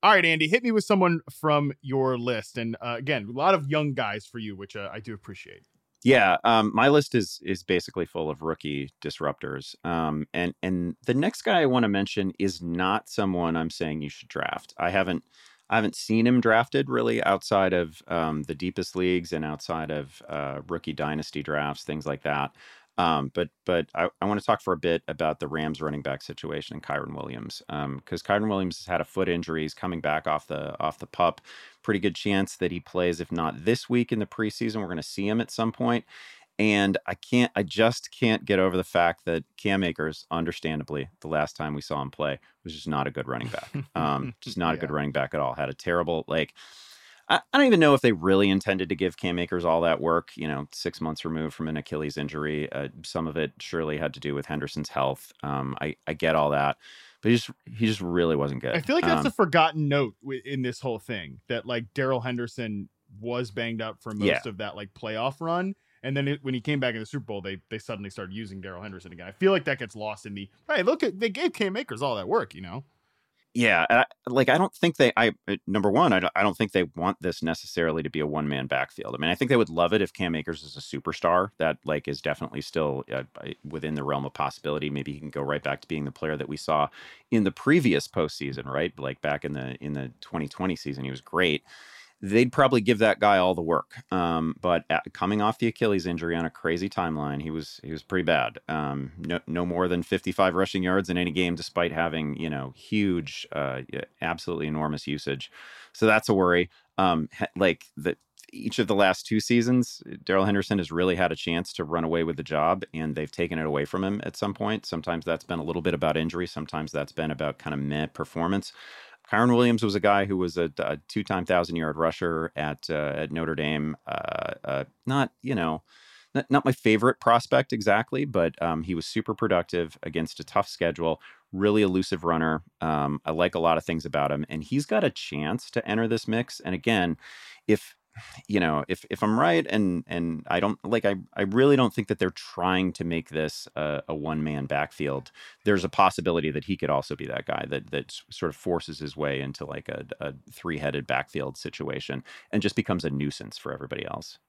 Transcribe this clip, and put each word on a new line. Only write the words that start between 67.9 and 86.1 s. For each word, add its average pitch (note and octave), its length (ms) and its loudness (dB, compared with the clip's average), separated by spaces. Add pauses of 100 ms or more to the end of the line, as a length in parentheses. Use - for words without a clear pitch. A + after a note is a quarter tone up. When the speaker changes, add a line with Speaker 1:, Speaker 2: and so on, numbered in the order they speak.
Speaker 1:
started F#2+ 220 -12
using G2 280 -12
Darrell F#2 220 -12
Henderson F#2 280 -16
again. F2+ 160 -16
I G2 40 -14
feel F#3+ 200 4
like F3 140 2
that C#3 140 -2
gets A2+ 160 -10
lost G#2+ 300 -8
in G2+ 100 -10
the, G2 140 -10 (180)
"Hey, B3+ 160 2
look D4+ 200 2
at, F#3+ 160 -2
they A3+ 100 0
gave C#4+ 240 0
Cam G3 220 -2
Akers E3 260 -6
all C3+ 140 0
that G2 120 -4
work," C3+ 260 -2
you D#2+ 80 -14
know? F#2+ 240 -10 (720)
Speaker 2:
Yeah, G2+ 320 6
and A#2 100 8
I, C3 60 6 (220)
like, B2+ 220 4
I C3+ 80 8
don't F#3 180 2
think - 220 2
they, C3 180 6
I, A2+ 160 4 (160)
uh, G2+ 80 0 (100)
number G2+ 240 2
one, C3+ 220 6
I F#2+ 80 6
don't, F2+ 160 2
I G2 80 2
don't G2 140 2
think G#2+ 160 0
they F#2 100 4
want F2 380 -2
this F2+ 200 -2
necessarily E2 640 -2
to D2 60 -4
be D2+ 100 -4
a D2+ 80 0
one-man D2 400 -2
backfield. C2 480 -4
I - 20 -8
mean, D2+ 140 0
I F2+ 40 2
think C3 120 0
they C3 80 4
would A2+ 140 4
love E2+ 240 2
it G#2+ 80 4
if F2+ 100 0
Cam E2+ 240 -4
Akers D#2 260 -6
is D2 140 -18
a C#2+ 60 -14
superstar F2 760 0
that, D#2 280 0
like, D2+ 240 -2
is C#2+ 120 -6
definitely D2 380 -4
still, C#2+ 500 -4
uh, C2 140 -4 (400)
within D#2 320 -6
the C#2+ 80 -4
realm C#2 220 -2
of C#2 80 -10
possibility. D2 560 -4
Maybe C#2+ 240 -6
he C#2+ 60 -12
can D2+ 100 -12
go C#2+ 120 -6
right C#2+ 220 -4
back C#2 180 -4
to - 60 -20
being D#2 160 -4
the C#2 80 -6